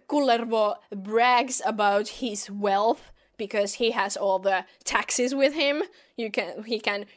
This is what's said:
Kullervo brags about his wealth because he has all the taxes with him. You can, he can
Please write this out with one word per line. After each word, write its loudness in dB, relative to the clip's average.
Kullervo 2
brags 2
about 0
his -6
wealth 0
because -2
he 0
has -2
all 0
the 0
taxes 0
with 4
him. 0
You -4
can, -6
he -4
can -4